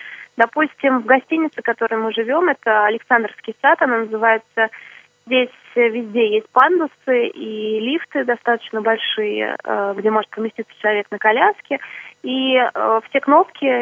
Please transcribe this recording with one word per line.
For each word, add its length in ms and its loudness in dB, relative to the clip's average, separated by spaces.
Допустим, 640 2
в 60 -8
гостинице, 560 0
в 20 -8
которой 300 -2
мы 180 -2
живем, 380 0
это 340 0
Александровский 760 -2
сад, 180 4
она 200 0
называется. 680 0
Здесь, 240 0
э, 140 4
везде 480 0
есть 160 -4
пандусы 760 2
и 520 -6
лифты 460 -4
достаточно 560 -2
большие, 840 -2
э, 320 -2
где 140 0
может 220 0
поместиться 500 -8
человек 280 -2
на 80 -8
коляске. 600 0
И, 340 0
э, 520 0
все 120 -2
кнопки, 440 2